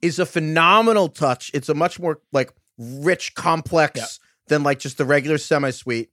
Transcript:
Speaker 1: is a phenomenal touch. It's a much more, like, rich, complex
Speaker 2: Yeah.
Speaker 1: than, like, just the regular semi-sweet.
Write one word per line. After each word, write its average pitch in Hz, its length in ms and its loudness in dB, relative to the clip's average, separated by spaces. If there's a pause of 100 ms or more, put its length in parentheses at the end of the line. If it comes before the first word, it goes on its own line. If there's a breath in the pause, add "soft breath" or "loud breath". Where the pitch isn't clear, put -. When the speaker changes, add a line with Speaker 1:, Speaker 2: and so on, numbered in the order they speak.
Speaker 1:
is 165 160 -2
a 180 80 0
phenomenal 180 840 2
touch. 135 440 -4
It's 139 140 -4
a 156 80 0
much 165 240 -2
more, 165 220 -4 (100)
like, 135 200 0 (260)
rich, 139 580 -4
complex 160 640 0
Speaker 2:
Yeah. 113 60 -6 (420)
Speaker 1:
than, 147 160 2
like, 139 160 0
just 131 180 -10
the 151 60 0
regular 147 340 2
semi-sweet. 131 760 -2